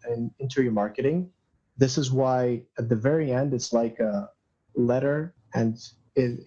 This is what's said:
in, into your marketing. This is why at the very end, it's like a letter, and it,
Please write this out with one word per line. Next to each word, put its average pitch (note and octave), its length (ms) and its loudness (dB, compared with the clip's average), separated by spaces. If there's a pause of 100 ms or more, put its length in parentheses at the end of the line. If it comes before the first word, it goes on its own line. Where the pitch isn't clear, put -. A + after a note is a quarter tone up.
in, A#2 300 -4
into C3 240 -2
your A#2+ 100 2
marketing. C3+ 580 0 (480)
This B2+ 200 4
is C3 140 0
why B2+ 500 2 (160)
at A2+ 100 -2
the A#2+ 80 2
very C#3 360 0
end, C3 220 0
it's A#2+ 180 -4
like A#2 260 0
a G#2 300 -2 (480)
letter, C#3 580 0 (200)
and A2+ 220 0 (380)
it, B2 320 0